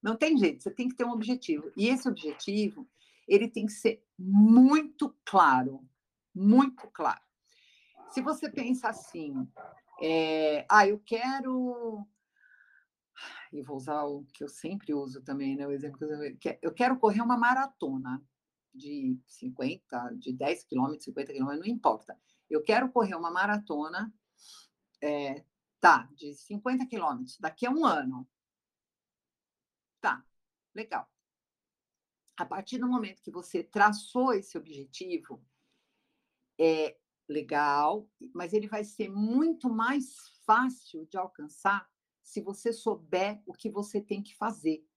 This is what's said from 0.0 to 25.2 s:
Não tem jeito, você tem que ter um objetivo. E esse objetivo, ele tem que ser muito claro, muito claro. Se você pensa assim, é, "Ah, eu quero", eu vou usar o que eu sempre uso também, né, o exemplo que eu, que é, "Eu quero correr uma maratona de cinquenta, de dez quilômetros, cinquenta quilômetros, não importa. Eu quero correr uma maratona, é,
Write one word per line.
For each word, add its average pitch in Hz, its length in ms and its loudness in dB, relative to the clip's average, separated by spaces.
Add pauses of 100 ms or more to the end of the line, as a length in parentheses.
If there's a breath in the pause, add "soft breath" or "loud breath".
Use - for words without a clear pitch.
Não 220 140 0
tem 311 220 4
jeito, 170 240 2
você 202 80 -6
tem 247 180 -4
que - 60 -6
ter 240 100 -2
um 240 80 -2
objetivo. 214 640 -4
E 202 120 2
esse 254 200 2
objetivo, 202 800 -4 (400 soft breath)
ele 208 200 8
tem 214 180 -4
que 208 60 -4
ser - 300 -2 (160)
muito 247 960 8 (100)
claro, 135 640 4 (480)
muito 247 560 6
claro. - 300 -4 (920 soft breath)
Se 269 100 -4
você 302 300 -4
pensa 254 380 -4
assim, 139 580 -8 (540)
é, 156 680 0
"Ah, 208 180 8
eu 208 140 0
quero", 247 1040 -6 (1500 loud breath)
eu 147 120 -12
vou 139 120 -10
usar 147 280 -4
o 143 280 -6
que - 100 -14
eu 143 60 -10
sempre 165 460 -8
uso 135 280 -6
também, 139 320 -4
né, 139 120 -6
o 143 40 -6
exemplo 139 280 -8
que 156 60 -8
eu, 151 340 -8
que - 100 -6
é, - 140 -8
"Eu 165 100 -4
quero 254 260 0
correr 214 220 4
uma 233 160 2
maratona 233 880 -2 (500)
de 131 520 -6
cinquenta, 127 880 -8
de - 160 -10
dez 135 320 -4
quilômetros, 139 400 -4
cinquenta 139 280 -10
quilômetros, 143 340 -6
não 233 80 -2
importa. - 440 -2 (300)
Eu 151 140 0
quero 247 280 2
correr 202 240 2
uma 170 160 -6
maratona, 190 840 -4 (880 loud breath)
é, 143 420 -4 (360)